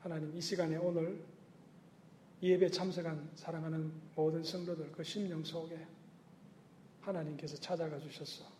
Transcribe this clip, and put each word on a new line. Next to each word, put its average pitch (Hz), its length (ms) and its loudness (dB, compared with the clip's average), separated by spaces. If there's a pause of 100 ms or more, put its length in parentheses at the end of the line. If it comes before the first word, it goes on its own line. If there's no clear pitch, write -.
하나님, 156 340 -2
이 175 60 -4
시간에 165 360 4
오늘 175 460 2 (1200)
예배 180 280 8
참석한 170 640 -2
사랑하는 160 580 -2 (220)
모든 156 280 4
성도들 170 500 -4
그 165 120 -6
심령 175 400 -2
속에 160 420 -6 (1160)
하나님께서 151 560 -2
찾아가 160 400 0
주셔서 143 460 -10 (160)